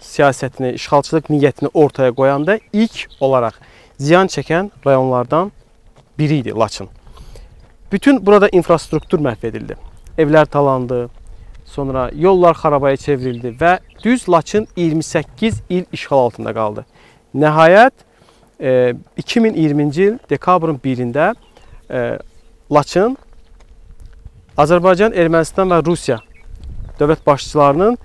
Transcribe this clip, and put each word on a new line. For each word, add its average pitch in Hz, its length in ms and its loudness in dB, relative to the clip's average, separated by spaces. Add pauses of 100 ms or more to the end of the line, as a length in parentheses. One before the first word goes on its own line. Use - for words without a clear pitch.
siyasətini, 131 800 -2
işğalçılıq 151 480 -2
niyyətini 143 440 0
ortaya 139 360 2
qoyanda 139 480 0 (160)
ilk 220 320 -2 (140)
olaraq 127 420 -2 (400)
ziyan 175 320 2
çəkən 170 380 -4 (140)
rayonlardan 131 680 0 (680)
biri 147 240 0
idi 107 160 -8
Laçın. 104 320 -4 (1000)
Bütün 202 340 2
burada 202 240 6
infrastruktur 165 680 0
məhv 123 260 -4
edildi. 113 320 -10 (400)
Evlər 151 320 4
talandı, 127 600 -2 (560)
sonra 131 500 -6
yollar 175 420 4
xarabaya 139 400 0
çevrildi 123 640 -6
və 175 160 2 (260)
düz 240 260 -2
Laçın 196 460 0
iyirmi 160 280 -2
səkkiz - 680 -6
il 180 220 -2
işğal - 260 -4
altında 113 360 -2
qaldı. 110 320 -6 (500)
Nəhayət, 160 560 6 (680)
e, 123 340 2 (220)
iki - 220 -4
min 220 140 2
iyirminci 151 500 0
il 208 120 2 (140)
dekabrın 160 520 -2
birində, 131 540 -2 (560)
e, 120 260 -6 (540)
Laçın 180 460 0 (1400)
Azərbaycan, 180 560 2
Ermənistan 165 560 0
və 170 160 2
Rusiya 147 360 -2 (800)
dövlət 151 280 0
başçılarının 151 760 2